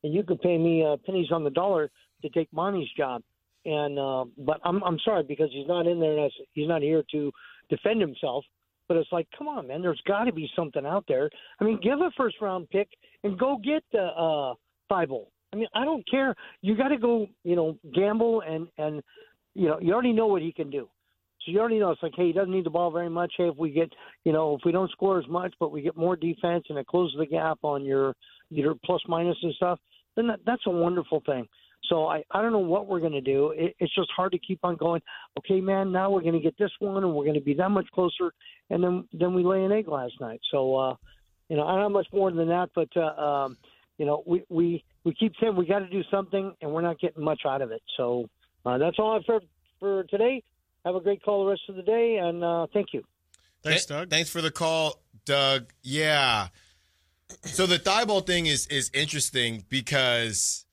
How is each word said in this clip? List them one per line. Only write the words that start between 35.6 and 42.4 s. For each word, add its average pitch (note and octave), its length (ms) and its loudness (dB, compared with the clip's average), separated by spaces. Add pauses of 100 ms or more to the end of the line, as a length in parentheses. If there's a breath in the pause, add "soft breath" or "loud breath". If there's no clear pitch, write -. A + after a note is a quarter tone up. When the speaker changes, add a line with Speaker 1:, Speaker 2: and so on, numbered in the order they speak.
Speaker 1:
man, G3 300 0
now F#3+ 180 2
we're F#3+ 140 2
gonna E3 160 2
get D3+ 180 0
this G3+ 220 0
one, G3 240 -2
and F3 100 2
we're D3 140 0
gonna D3+ 140 2
be C#3+ 120 0
that F3+ 160 2
much F#3+ 240 2
closer," F3+ 400 0 (380 loud breath)
and F3 120 2
then, F3+ 300 0
then F3+ 220 0
we F3+ 80 4
lay F#3+ 200 4
an F#3+ 80 2
egg G#3 160 0
last C3+ 320 -4
night. A#2 300 -10
So, C3 260 2
uh, C3 200 0 (520 soft breath)
you - 80 -4
know, D3 120 2
I F3+ 60 0
don't G3 100 2
have G3+ 80 0
much G3 200 2
more F#3+ 200 2
than E3 160 0